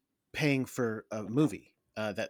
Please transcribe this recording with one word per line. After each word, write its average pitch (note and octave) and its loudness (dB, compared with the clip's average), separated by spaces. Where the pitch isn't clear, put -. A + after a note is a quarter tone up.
paying C#3 2
for A2+ -2
a A2 -4
movie, B2+ 0
uh, G#2+ -2
that G2+ -4